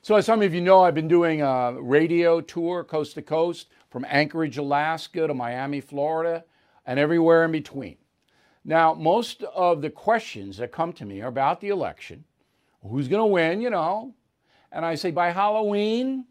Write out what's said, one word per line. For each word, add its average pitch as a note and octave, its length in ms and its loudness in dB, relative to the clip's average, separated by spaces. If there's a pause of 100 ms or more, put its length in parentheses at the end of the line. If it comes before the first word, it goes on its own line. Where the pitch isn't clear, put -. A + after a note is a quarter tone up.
So G#3+ 80 4
as G3 100 4
some A3 160 2
of F#3 120 2
you F3 80 -2
know, F#3 220 8
I've E3+ 120 4
been D#3+ 140 -2
doing E3 320 4
a B2+ 400 0
radio E3 580 4
tour E3+ 460 -6
coast D3+ 300 -6
to D3+ 60 -12
coast, D#3+ 460 -4 (220)
from B2+ 180 -10
Anchorage, D3 500 -2
Alaska D3+ 720 -4
to D3+ 60 -4
Miami, C3 480 -6
Florida, D#3+ 640 -4 (400)
and B2+ 120 -4
everywhere E3 460 4
in D#3+ 80 0
between. C3+ 460 -8 (640)
Now, D#3+ 300 2
most E3+ 500 0
of F3 380 0
the D#3 80 -6
questions A2 720 -4
that A#2+ 120 -8
come E3 220 -6
to D#3 100 -16
me G2 160 -12
are A#2 80 -8
about C3+ 320 -2
the G3+ 80 -10
election, F#2 560 -6 (580)
who's B2+ 280 -6
gonna G#3+ 180 2
win, F3+ 320 2
you A#3+ 100 -4
know, G#3 440 -4 (580)
and D#3+ 140 -6
I E3 100 -2
say, E3+ 160 -4
"By F3 200 0
Halloween G#3+ 1000 -2